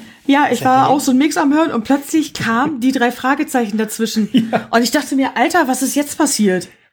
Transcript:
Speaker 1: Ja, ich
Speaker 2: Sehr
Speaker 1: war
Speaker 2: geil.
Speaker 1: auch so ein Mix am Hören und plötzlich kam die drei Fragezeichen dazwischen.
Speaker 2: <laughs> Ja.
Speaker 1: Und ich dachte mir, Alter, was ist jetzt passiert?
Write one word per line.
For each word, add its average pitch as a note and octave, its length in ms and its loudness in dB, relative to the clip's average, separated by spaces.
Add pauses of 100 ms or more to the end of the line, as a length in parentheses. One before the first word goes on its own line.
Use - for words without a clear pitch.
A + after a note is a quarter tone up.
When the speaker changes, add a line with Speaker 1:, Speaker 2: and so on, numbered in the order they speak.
(260)
Speaker 1:
Ja, C#4 260 2
ich A#3 80 0
Speaker 2:
Sehr - 80 -2
Speaker 1:
war C4 200 4
Speaker 2:
geil. C#4 80 2
Speaker 1:
auch D4 40 0
so C#4 120 0
ein B3+ 80 4
Mix D#4 180 0
am D4 160 2
Hören D#4 180 2
und A3 140 -4
plötzlich D4 480 -2
kam A#3+ 480 -4
die C4 100 2
drei B3 200 0
Fragezeichen B3+ 680 -2
dazwischen. A3 540 -2
Speaker 2:
<laughs> A3+ 200 2
Ja. A#3 200 -2
Speaker 1:
Und A#3 100 4
ich A#3+ 100 -2
dachte C#4+ 240 -2
mir, C4 220 0
Alter, D#4 320 2
was B3+ 140 -2
ist C4+ 120 -4
jetzt C#4+ 220 -2
passiert? G3+ 500 0 (260)